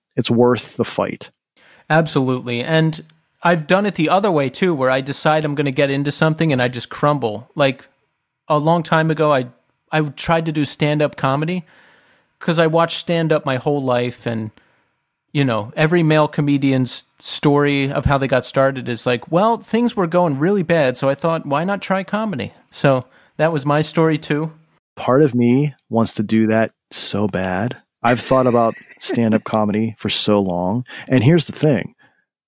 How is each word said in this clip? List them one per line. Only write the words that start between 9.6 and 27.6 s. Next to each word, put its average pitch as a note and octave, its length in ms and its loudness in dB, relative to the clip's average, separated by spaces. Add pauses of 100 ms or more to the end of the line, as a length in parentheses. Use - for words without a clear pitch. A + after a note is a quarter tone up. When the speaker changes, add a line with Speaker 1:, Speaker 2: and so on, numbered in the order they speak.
Speaker 2:
I D#3 100 2
tried D#3+ 440 -2
to D#3+ 60 -4
do D3 120 -2
stand-up D3 520 -2
comedy D#3 480 -2 (720)
'cause E3 200 -2
I E3 100 4
watched E3 300 0
stand-up D#3+ 460 0
my C3 120 -2
whole C#3+ 260 -2
life B2 440 -2
and, A2+ 240 -4 (800)
you C#3+ 120 0
know, A2+ 320 -2
every E3 280 2
male D3+ 240 4
comedian's C#3 760 0 (140)
story C#3+ 720 0
of C#3 140 -4
how C#3 140 2
they C3+ 100 -2
got B2+ 160 0
started C3+ 440 -2
is A#2 160 -6
like, B2 280 -2
"Well, G#3+ 240 2
things A3+ 400 -2
were F#3 100 0
going E3 320 0
really F#3 240 0
bad, C#3+ 340 0
so C#3 120 -2
I C#3 80 2
thought, E3 280 -2
why C#3+ 200 -2
not G3 180 -4
try F#3+ 220 -2
comedy?" F#3+ 480 -6 (180)
So C3 340 0 (320)
that D#3+ 160 2
was C#3+ 140 -4
my D3 160 2
story D#3+ 340 2
too. D#3 360 -4 (420)
Speaker 1:
Part C3+ 280 2
of B2+ 120 2
me B2+ 400 2 (140)
wants A2+ 260 0
to A2+ 80 -4
do A2 240 2
that A2 240 2 (220)
so - 340 -4
bad. F#2 500 -4 (260)